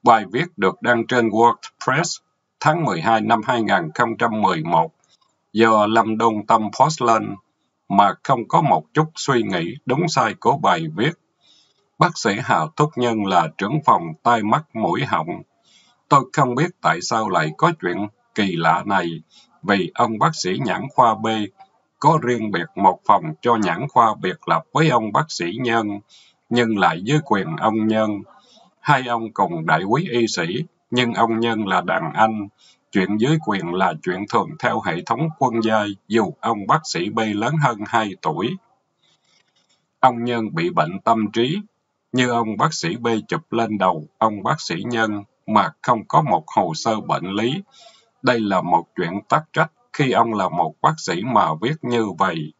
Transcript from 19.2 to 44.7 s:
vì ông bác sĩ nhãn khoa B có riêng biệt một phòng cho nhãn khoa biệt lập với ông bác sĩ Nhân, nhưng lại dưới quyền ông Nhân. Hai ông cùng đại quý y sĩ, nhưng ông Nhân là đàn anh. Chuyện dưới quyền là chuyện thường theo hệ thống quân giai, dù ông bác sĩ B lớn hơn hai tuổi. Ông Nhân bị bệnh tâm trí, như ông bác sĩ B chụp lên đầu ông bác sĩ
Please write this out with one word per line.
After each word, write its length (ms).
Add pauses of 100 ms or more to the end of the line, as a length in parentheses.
vì 320
ông 240
bác 160
sĩ 300
nhãn 240
khoa 260
B 120 (720)
có 220
riêng 300
biệt 140 (100)
một 300
phòng 180 (180)
cho 140
nhãn 320
khoa 280
biệt 300
lập 180 (100)
với 160
ông 220
bác 200
sĩ 300
Nhân, 380 (500)
nhưng 300
lại 240
dưới 220
quyền 340
ông 280
Nhân. 220 (680)
Hai 280
ông 260
cùng 320
đại 180
quý 280
y 160
sĩ, 360 (280)
nhưng 220
ông 260
Nhân 280
là 140
đàn 320
anh. 340 (440)
Chuyện 260
dưới 280
quyền 280
là 200 (100)
chuyện 300
thường 160 (100)
theo 220
hệ 240
thống 240 (100)
quân 140 (100)
giai, 240 (200)
dù 320
ông 280
bác 160
sĩ 260
B 100 (160)
lớn 180 (100)
hơn 140 (100)
hai 340
tuổi. 340 (1400)
Ông 240
Nhân 320
bị 140
bệnh 340
tâm 280
trí, 300 (500)
như 180
ông 280
bác 160
sĩ 220
B 120 (200)
chụp 240
lên 260
đầu 300 (100)
ông 260
bác 180
sĩ 240